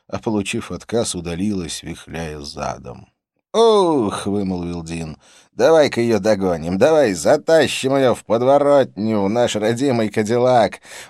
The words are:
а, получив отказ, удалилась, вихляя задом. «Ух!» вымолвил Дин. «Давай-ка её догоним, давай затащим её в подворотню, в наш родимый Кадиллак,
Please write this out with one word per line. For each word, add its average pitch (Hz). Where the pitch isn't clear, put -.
а, 98
получив 107
отказ, 107
удалилась, 87
вихляя 78
задом. -
«Ух!» 180
вымолвил 90
Дин. 82
«Давай-ка 143
её 113
догоним, 92
давай 147
затащим 135
её 131
в -
подворотню, 123
в 98
наш 117
родимый 117
Кадиллак, 117